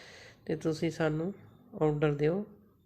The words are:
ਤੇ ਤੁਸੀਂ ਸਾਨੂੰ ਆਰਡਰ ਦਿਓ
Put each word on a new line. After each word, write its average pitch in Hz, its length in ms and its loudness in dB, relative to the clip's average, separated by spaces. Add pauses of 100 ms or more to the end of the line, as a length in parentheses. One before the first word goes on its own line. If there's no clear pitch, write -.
(460)
ਤੇ 156 100 0
ਤੁਸੀਂ 160 340 0
ਸਾਨੂੰ 160 440 0 (480)
ਆਰਡਰ 151 300 4
ਦਿਓ 160 340 0 (400)